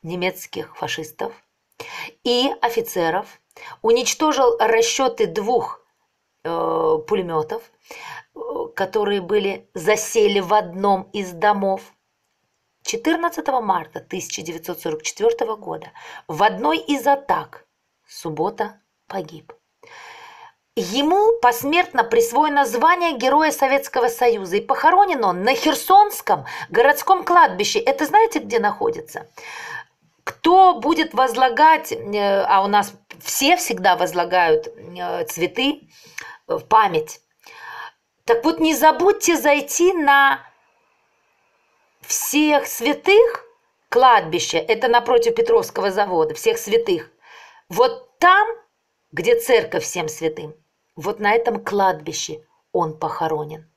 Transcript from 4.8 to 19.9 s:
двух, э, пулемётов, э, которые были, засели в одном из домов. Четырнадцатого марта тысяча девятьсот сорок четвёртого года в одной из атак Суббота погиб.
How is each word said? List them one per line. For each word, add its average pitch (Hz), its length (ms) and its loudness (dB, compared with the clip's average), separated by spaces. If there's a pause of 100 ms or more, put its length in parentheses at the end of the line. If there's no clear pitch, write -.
двух, 214 580 -4 (580)
э, 165 540 -2 (100)
пулемётов, 175 540 -4 (760)
э, - 40 -18 (360)
которые 202 460 -2
были, 196 540 -4
засели 202 640 0
в 185 160 -2
одном 190 480 0 (100)
из 190 180 -8
домов. 196 640 -2 (880)
Четырнадцатого 311 800 -2
марта 185 380 -4
тысяча - 420 -10
девятьсот 165 400 -12
сорок 156 220 -8
четвёртого - 540 -2
года 165 340 -14 (360)
в 160 140 -4
одной 214 380 0
из 277 260 -4
атак - 640 -2 (400)
Суббота 190 760 -8 (260)
погиб. 165 460 -14 (1200)